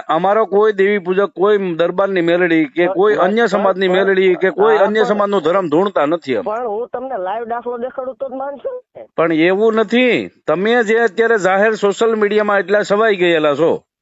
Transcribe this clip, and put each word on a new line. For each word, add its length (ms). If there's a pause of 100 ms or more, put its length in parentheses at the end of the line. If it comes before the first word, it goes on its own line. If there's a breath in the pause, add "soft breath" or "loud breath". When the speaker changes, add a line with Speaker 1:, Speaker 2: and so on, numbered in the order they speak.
Speaker 1:
અમારો 380
કોઈ 260
દેવી 260
પૂજક, 320
કોઈ 440
દરબારની 460
મેલડી 440
કે 220
Speaker 2:
ભાઈ, 80
Speaker 1:
કોઈ 220
Speaker 2:
ભાઈ, 120
Speaker 1:
અન્ય 180
સમાજની 420
Speaker 2:
ભાઈ, 160
Speaker 1:
મેલડી 300
કે 160
કોઈ 260
Speaker 2:
હા, 80
Speaker 1:
અન્ય 160
Speaker 2:
પણ 80
Speaker 1:
સમાજનો 320
ધર્મ 280
ધૂણતા 380
નથી 300
અમે. 60
Speaker 2:
પણ 240
હું 260
તમને 240
લાઈવ 280
દાખલો 340
દેખાડું 360
તો 140
જ 40
માનશો 500 (140)
ને? 100 (100)
Speaker 1:
પણ 160
એવું 420
નથી. 560 (160)
તમે 360
જે 160
અત્યારે 400
જાહેર 360
સોશિયલ 400
મીડિયામાં 440
એટલા 240
સવાઈ 340
ગયેલા 380
છો, 280 (200)